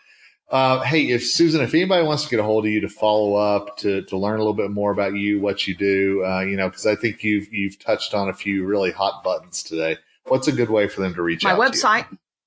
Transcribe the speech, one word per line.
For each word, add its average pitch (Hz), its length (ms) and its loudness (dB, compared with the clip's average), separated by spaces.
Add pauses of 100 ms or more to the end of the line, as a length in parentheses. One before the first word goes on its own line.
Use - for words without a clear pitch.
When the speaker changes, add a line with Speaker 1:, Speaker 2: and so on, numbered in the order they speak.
(500)
Speaker 1:
uh, 131 300 2
hey, 139 280 0
if 120 180 0
Susan, 160 360 2
if 120 120 -2
anybody 180 320 4
wants 151 180 0
to - 60 -10
get 117 100 0
a - 20 2
hold 107 240 2
of 107 60 0
you 107 100 0
to 98 60 -2
follow 107 480 2
up, 104 420 0
to, 98 240 0
to 95 160 -8
learn 104 180 -2
a - 60 -2
little 107 100 2
bit 104 180 -2
more 101 200 0
about 101 240 0
you, 101 260 0
what 98 260 -2
you 95 80 -4
do, 98 500 2
uh, 92 160 -2
you 98 160 -2
know, 95 120 0
'cause - 180 -6
I 107 100 2
think 110 260 -4
you've, 104 300 -2
you've 98 260 -4
touched - 340 -4
on 98 160 0
a 95 60 -4
few 98 320 -4
really 98 240 0
hot 98 340 -2
buttons - 380 -4
today. 80 340 -4 (300)
What's 131 220 0
a 151 40 2
good 120 180 0
way 104 180 2
for 101 120 -8
them 92 140 -2
to 87 80 -4
reach 85 220 0
Speaker 2:
My 190 80 4
Speaker 1:
out 233 200 2
to - 60 -2
you? - 40 -2
Speaker 2:
website, - 360 0 (280)